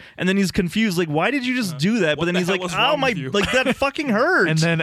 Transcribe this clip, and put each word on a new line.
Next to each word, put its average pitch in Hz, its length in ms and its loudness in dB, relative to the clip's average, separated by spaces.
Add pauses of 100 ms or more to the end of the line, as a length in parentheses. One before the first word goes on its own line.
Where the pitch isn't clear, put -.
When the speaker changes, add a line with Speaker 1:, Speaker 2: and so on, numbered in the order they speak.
(180)
Speaker 1:
and 180 100 -2
then 190 100 2
he's 190 140 2
confused, 190 460 0
like, 175 120 0
"Why 165 200 0
did 262 160 -2
you 254 100 -2
just 208 180 -4
Speaker 2:
Uh-huh. 139 60 -10
Speaker 1:
do 214 200 2
that?" 151 160 2
But 139 60 -8
Speaker 2:
What 170 40 0
Speaker 1:
then 175 80 0
Speaker 2:
the 180 60 2
Speaker 1:
he's 175 80 -2
Speaker 2:
hell 196 80 0
Speaker 1:
like, 180 80 -4
Speaker 2:
was 170 100 -6
Speaker 1:
"Oh 185 40 -4
Speaker 2:
wrong 277 240 2
Speaker 1:
my," 262 80 2
Speaker 2:
with 208 100 -2
you? 131 100 -6
Speaker 1:
like, 190 220 0
"That 254 240 2
fucking 277 340 -2
hurt." 247 400 2
Speaker 3:
And 160 80 2
then 165 260 2